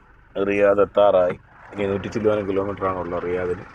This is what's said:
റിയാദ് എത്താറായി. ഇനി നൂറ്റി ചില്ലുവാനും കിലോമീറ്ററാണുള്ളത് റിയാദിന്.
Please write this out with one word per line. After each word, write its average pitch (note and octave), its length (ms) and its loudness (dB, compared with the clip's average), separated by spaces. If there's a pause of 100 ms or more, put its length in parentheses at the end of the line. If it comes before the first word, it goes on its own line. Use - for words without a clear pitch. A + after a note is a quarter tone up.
(500)
റിയാദ് G2+ 380 4
എത്താറായി. F#2+ 500 4 (360)
ഇനി G2+ 180 -4
നൂറ്റി G2 240 -4
ചില്ലുവാനും G#2+ 340 0
കിലോമീറ്ററാണുള്ളത് F#2 760 -4
റിയാദിന്. F2+ 480 -6